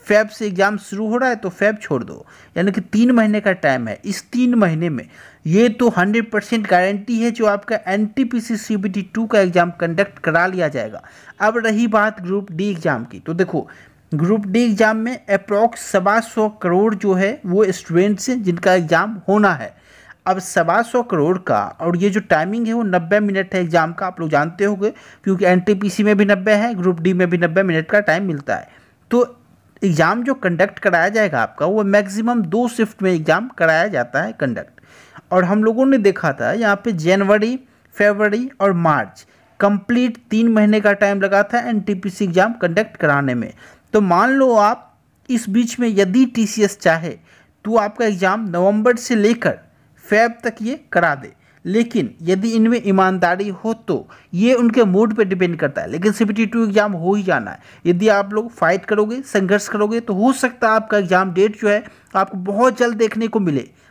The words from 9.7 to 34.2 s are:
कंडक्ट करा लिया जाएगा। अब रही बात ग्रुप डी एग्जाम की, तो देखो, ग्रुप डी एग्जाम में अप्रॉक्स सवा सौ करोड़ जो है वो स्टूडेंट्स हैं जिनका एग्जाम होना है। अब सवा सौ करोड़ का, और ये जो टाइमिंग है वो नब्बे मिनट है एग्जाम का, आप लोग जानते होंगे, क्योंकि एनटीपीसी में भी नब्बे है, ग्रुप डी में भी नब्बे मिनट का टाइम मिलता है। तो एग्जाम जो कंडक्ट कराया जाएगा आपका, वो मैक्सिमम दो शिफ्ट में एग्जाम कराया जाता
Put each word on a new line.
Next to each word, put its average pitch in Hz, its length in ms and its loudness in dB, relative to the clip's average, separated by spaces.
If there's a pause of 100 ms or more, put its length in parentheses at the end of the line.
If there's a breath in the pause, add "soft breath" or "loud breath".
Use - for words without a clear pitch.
कंडक्ट 175 380 -2
करा 165 280 0
लिया 185 220 -2
जाएगा। 110 340 -8 (380 loud breath)
अब 220 180 0
रही 220 300 0
बात 214 320 0
ग्रुप 190 320 -6
डी 190 180 -4
एग्जाम 160 340 -4
की, 101 140 -18
तो 160 160 -8
देखो, 175 320 -2 (460 loud breath)
ग्रुप 190 340 0
डी 202 160 0
एग्जाम 220 340 2
में 233 300 -8
अप्रॉक्स 208 560 0
सवा 196 400 0
सौ 220 260 -2 (140)
करोड़ 196 320 2
जो 196 200 0
है 196 320 -2
वो 190 260 2
स्टूडेंट्स 185 560 0
हैं 254 140 -2
जिनका 180 320 2
एग्जाम 180 540 0
होना 202 260 4
है। 127 200 -10 (520 loud breath)
अब 185 140 0
सवा 180 420 0
सौ 240 220 -2
करोड़ 180 360 0
का, 110 240 0 (160)
और 170 160 -2
ये 196 140 2
जो 196 120 -2
टाइमिंग 220 440 -2
है 226 60 -4
वो 233 120 -2
नब्बे 180 360 0
मिनट 196 340 -2
है 185 60 0
एग्जाम 165 320 0
का, 185 140 -8
आप 180 140 -10
लोग 160 100 -4
जानते 156 340 0
होंगे, 202 260 -2 (340 loud breath)
क्योंकि 190 220 0
एनटीपीसी 190 560 0
में 208 140 4
भी 202 80 4
नब्बे 196 300 2
है, 226 200 -2
ग्रुप 180 260 0
डी 185 120 0
में 180 180 0
भी 175 80 0
नब्बे 170 240 0
मिनट 160 260 -2
का 208 140 2
टाइम 190 240 0
मिलता 139 300 -4
है। - 120 -12 (420 soft breath)
तो 240 260 0 (460)
एग्जाम 180 400 0
जो 262 140 -2
कंडक्ट 185 420 -2
कराया 180 300 2
जाएगा 208 320 0
आपका, 113 260 -2
वो 208 180 0
मैक्सिमम 208 600 0
दो 208 240 0
शिफ्ट 220 340 -4
में 185 80 2
एग्जाम 165 380 0
कराया 165 400 2
जाता 135 340 -2